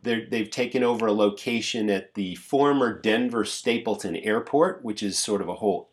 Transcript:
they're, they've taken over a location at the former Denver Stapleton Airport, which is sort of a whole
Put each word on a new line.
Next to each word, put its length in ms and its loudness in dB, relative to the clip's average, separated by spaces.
they're, 280 -2
they've 200 -2
taken 340 0
over 240 2
a 60 4
location 760 0
at 260 -2
the 200 -4
former 560 2
Denver 540 0
Stapleton 720 -2
Airport, 680 0
which 180 -8
is 160 -4
sort 240 0
of 60 -8
a 80 -6
whole 380 -2